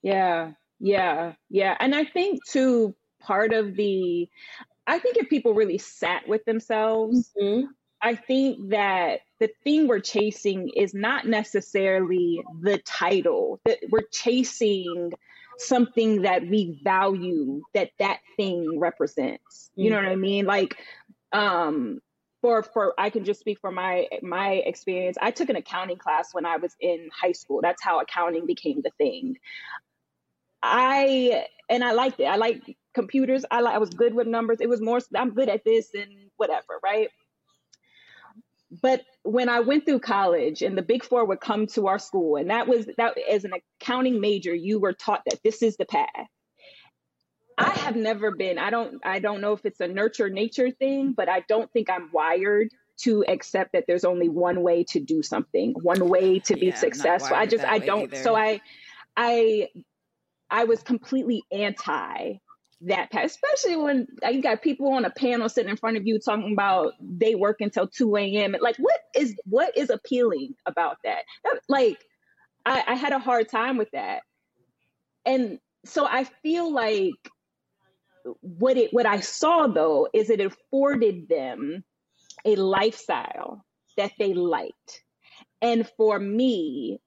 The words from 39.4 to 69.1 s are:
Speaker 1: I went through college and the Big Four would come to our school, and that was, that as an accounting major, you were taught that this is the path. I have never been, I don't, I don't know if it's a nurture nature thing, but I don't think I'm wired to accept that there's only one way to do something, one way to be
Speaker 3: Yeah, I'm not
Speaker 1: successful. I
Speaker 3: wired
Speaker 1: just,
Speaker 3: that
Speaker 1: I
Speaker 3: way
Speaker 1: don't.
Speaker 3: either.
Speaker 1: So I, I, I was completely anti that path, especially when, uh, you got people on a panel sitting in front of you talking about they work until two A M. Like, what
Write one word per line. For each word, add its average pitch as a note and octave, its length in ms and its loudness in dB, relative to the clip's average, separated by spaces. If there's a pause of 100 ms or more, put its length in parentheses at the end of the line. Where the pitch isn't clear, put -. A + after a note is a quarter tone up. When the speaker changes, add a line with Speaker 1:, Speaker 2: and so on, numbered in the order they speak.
Speaker 1:
I A#3+ 120 2
went C#4+ 240 2
through C#4 140 2
college F3 640 0
and F#3+ 160 -2
the F#3+ 40 -2
Big A#3+ 240 0
Four A#3+ 200 2
would F#3+ 140 -2
come G#3+ 280 -2
to G3+ 200 -2
our G3 120 0
school, E3 360 0
and C#3+ 140 -4
that A3+ 180 0
was, A#3 180 2 (120)
that A#3 200 0
as G#3 280 0
an F#3 80 -6 (280)
accounting B3+ 380 0
major, G3 340 0
you F#3+ 260 -2
were F#3+ 140 0
taught - 360 -4
that - 140 -6
this G#3+ 180 0
is A3 160 2
the F#3 80 -2
path. - 240 0 (1500)
I B3 140 2
have C4+ 240 -4
never G#3+ 360 0
been, F#3 280 -4
I F#3 100 -2
don't, A#3 360 -4
I F#3+ 140 -2
don't G3+ 220 -2
know G#3 120 0
if G#3 120 -6
it's G3 140 -6
a F3+ 80 -2
nurture G3+ 420 0
nature A3+ 400 0
thing, C4+ 460 0
but F#3 140 0
I F3+ 180 0
don't A3 240 0
think A3 180 0
I'm F3 220 -4
wired F#3+ 580 2 (340)
to G#3+ 240 4
accept - 460 -2
that F3+ 140 2
there's F3 160 2
only F3 260 2
one F3 320 0
way F3 280 2
to F3 100 -2
do D3+ 240 -2
something, - 580 -2
one F3+ 280 2
way F#3 300 4
to F#3+ 160 0
be F#3 120 0
Speaker 3:
Yeah, F3+ 60 0
I'm - 0 -
not - 60 -10
Speaker 1:
successful. D3+ 560 0
I F#3 60 2
Speaker 3:
wired G#3+ 80 0
Speaker 1:
just, A3+ 140 2
Speaker 3:
that - 80 -2
Speaker 1:
I A3 80 2
Speaker 3:
way - 60 -6
Speaker 1:
don't. G3 180 0
Speaker 3:
either. C#3 140 -10
Speaker 1:
So A3 180 0
I, G#3+ 260 0 (540)
I, A3+ 540 2 (840)
I A3+ 140 2
was A3+ 180 2
completely B3 580 -2 (100)
anti G3 840 -6 (480)
that F3+ 300 -2
path, A3 140 -2
especially C5 500 -2
when, C#4+ 320 0 (160)
uh, A#3 60 0
you C4 140 -2
got A3 180 0
people C4+ 320 0
on B3+ 100 0
a F#3 60 -2
panel A#3 400 -2
sitting G3+ 220 -2
in G#3+ 60 -4
front A3+ 200 -2
of G3 80 -6
you G#3+ 140 0
talking G#3+ 340 -2
about F#3+ 480 2
they F#3 320 0
work G3+ 260 2
until G3+ 280 -2
two A3 300 0
A G3+ 180 -2
M. G3+ 260 0
Like, A#3 160 2
what C5 220 2 (160)